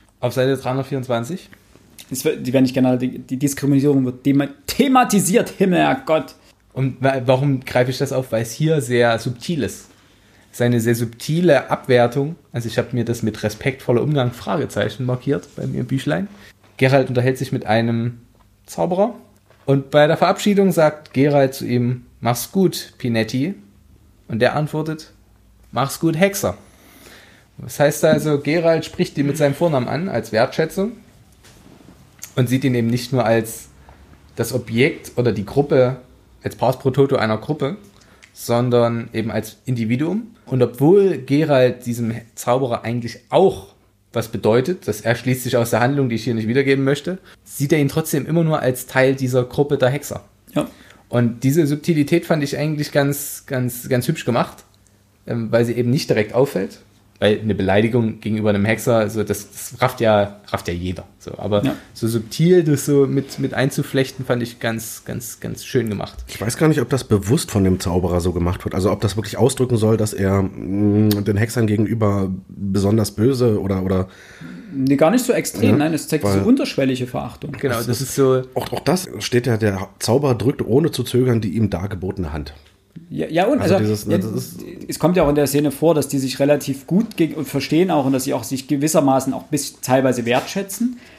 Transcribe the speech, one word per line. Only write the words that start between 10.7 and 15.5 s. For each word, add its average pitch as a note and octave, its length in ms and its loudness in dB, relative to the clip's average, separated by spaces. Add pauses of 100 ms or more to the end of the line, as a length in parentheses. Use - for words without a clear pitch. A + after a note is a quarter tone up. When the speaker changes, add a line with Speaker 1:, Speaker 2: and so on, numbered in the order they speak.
Speaker 1:
sehr A#2+ 140 2
subtile C#3+ 800 0
Abwertung. C#3 640 2 (160)
Also A#2 160 -6
ich G#2+ 100 -2
habe A#2 140 -2
mir A#2+ 120 -2
das A#2 200 -4
mit G#2+ 180 -4
respektvoller B2 580 -2
Umgang C3+ 300 0
Fragezeichen B2+ 720 -4
markiert B2+ 520 -4